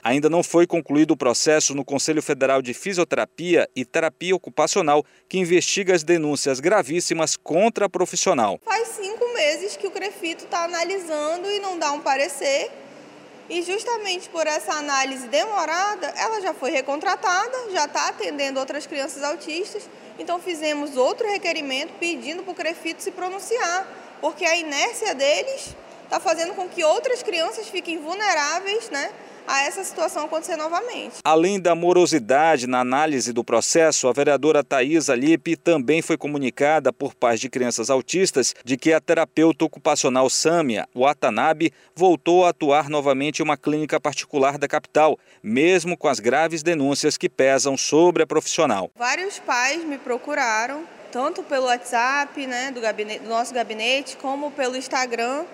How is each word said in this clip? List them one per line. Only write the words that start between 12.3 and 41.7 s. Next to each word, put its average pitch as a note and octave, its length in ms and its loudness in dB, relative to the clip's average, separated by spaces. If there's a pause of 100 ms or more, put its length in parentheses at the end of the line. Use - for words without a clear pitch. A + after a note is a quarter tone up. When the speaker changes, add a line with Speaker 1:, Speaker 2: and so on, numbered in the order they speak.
Speaker 2:
E E4+ 140 -6
justamente G4+ 680 -6
por D#4+ 180 -4
essa D#4 280 -4
análise C4+ 540 -4
demorada, F4+ 800 -2 (100)
ela A4 240 -2
já F4+ 100 -4
foi C#4+ 200 -6
recontratada, F#4+ 1000 -2
já D4+ 160 0
tá D4+ 200 -2
atendendo C#4+ 520 -6
outras C#4 260 -8
crianças C#4+ 380 -8
autistas. E4+ 640 -8 (300)
Então E4+ 200 -6
fizemos D4+ 560 -6
outro D#4+ 320 0
requerimento E4 720 -4
pedindo E4 440 -6
pro F#4+ 100 -10
crefito E4 500 -8
se F#4+ 100 -8
pronunciar, F#4+ 760 -4 (320)
porque D#4+ 240 -4
a E4 140 2
inércia E4+ 560 -2
deles E4 600 0 (360)
tá E4 100 -2
fazendo E4+ 320 -2
com F#4+ 160 -6
que F4 160 -4
outras A#4 380 0
crianças G4 440 -4
fiquem F4 300 -6
vulneráveis, F4+ 960 -2
né, D4+ 200 -6 (360)
a C#4 160 0
essa E4+ 220 -4
situação F4 400 -4
acontecer D#4+ 320 -4
novamente. E4 680 -6
Speaker 1:
Além E3+ 380 4
da E3+ 140 2
morosidade D#3+ 920 4
na B2+ 140 2
análise B2+ 500 0
do A#2 140 -2
processo, C#3+ 640 4
a B2 40 4
vereadora C#3+ 520 4
Thaisa C#3+ 500 2
Lippe D#3 400 2
também D#3 460 2
foi D#3+ 160 -2
comunicada C#3+ 760 0
por C3+ 220 -8
pais A#2 260 2
de B2+ 100 -8
crianças A#2+ 400 -2
autistas C3+ 640 2 (100)
de B2+ 140 -2
que D#3+ 140 2
a D#3 80 4
terapeuta D#3+ 640 2
ocupacional C3+ 680 2
Sâmia D3+ 640 0
Watanabe C#3+ 800 2 (200)